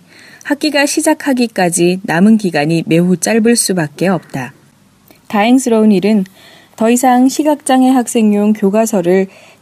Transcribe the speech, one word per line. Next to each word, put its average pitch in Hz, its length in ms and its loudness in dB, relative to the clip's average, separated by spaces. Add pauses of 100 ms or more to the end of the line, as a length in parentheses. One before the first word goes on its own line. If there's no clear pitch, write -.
(440)
학기가 285 420 -2
시작하기까지 226 1160 -2
남은 196 340 2
기간이 165 480 -2
매우 175 300 0
짧을 226 400 0
수밖에 175 520 -4
없다. 143 460 -6 (760)
다행스러운 220 640 2
일은 196 320 0 (520)
더 226 140 0
이상 247 380 2
시각장애 262 640 0
학생용 214 640 0
교과서를 196 720 0 (360)